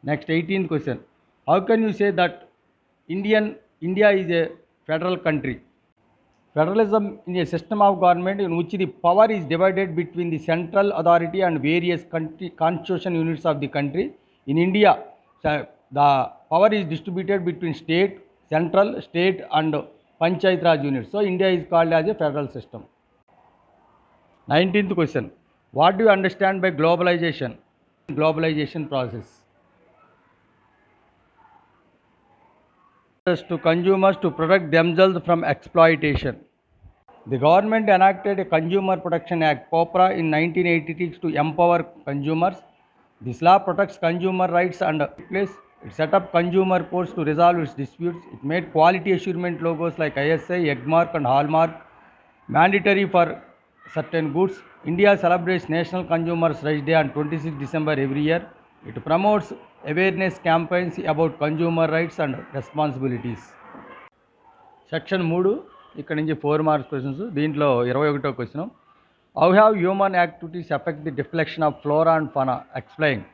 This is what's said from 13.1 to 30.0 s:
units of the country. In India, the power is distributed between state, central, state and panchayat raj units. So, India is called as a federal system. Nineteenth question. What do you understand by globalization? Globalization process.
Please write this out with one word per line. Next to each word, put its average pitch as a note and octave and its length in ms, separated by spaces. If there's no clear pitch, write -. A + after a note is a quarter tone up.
units D#3+ 280
of D3 120
the C3 140
country. C#3+ 280
In D3 200
India, G3 260
the C#3+ 100
power G3+ 260
is F#3 140
distributed F#3 460
between E3 340
state, F#3+ 300
central, E3+ 360
state F#3 320
and D#3 160
panchayat F3 460
raj D#3+ 140
units. C3 220
So, G#3 80
India F#3 260
is D#3 60
called E3 280
as F3 120
a G#3 100
federal C#3+ 340
system. - 260
Nineteenth F#3 480
question. D3+ 380
What E3+ 260
do A3+ 60
you A3 60
understand F#3+ 520
by F#3 100
globalization? E3 840
Globalization D3+ 800
process. B2 520